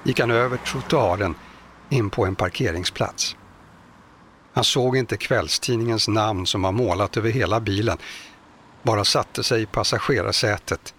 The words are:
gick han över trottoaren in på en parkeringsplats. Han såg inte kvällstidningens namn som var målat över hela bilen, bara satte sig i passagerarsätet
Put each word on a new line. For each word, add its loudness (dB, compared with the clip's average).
gick 0
han 2
över 2
trottoaren 0
in 2
på 0
en -2
parkeringsplats. -2
Han 0
såg 2
inte -2
kvällstidningens 0
namn 0
som 0
var 2
målat 0
över 2
hela 0
bilen, 0
bara 2
satte 0
sig 2
i 0
passagerarsätet 0